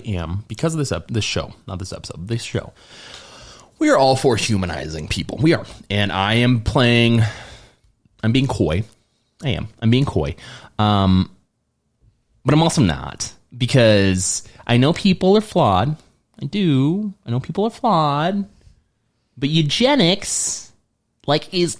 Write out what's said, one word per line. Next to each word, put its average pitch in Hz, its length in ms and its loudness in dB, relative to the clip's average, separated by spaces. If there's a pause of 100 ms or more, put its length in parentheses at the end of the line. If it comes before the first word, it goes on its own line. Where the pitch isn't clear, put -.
am, 90 420 -6
because 160 280 -6
of 156 40 -4
this 139 140 -4
ep-, 85 180 -8
this 113 140 -2
show, - 300 -6 (120)
not 92 120 -10
this 92 120 -12
episode, - 380 -14
this 117 140 -6
show, - 320 -8 (1040)
we 302 100 0
are 294 80 4
all 135 180 4
for 123 220 2
humanizing 82 720 -4
people. - 320 -6
We 156 140 4
are. - 100 -4 (240)
And 101 240 -2
I 98 220 0
am 120 260 2
playing, 117 640 2 (1000)
I'm 113 100 0
being 135 140 2
coy. 104 380 -2 (580)
I 156 60 -4
am. 107 200 -4 (120)
I'm 113 80 0
being 131 160 4
coy. 73 320 -2 (420)
Um, 98 520 2 (1120)
but 131 80 2
I'm 156 100 6
also 165 200 2
not. 71 500 -4 (240)
Because 107 880 2 (240)
I 120 100 2
know 135 160 4
people 185 460 2
are - 20 2
flawed. 139 560 2 (460)
I - 20 -6
do. 175 680 0 (120)
I - 40 -6
know 120 100 -2
people 196 240 -4
are 233 60 -2
flawed. 175 760 0 (920)
But 139 100 -2
eugenics, 175 1160 0 (600)
like, 151 260 -2
is 175 280 -2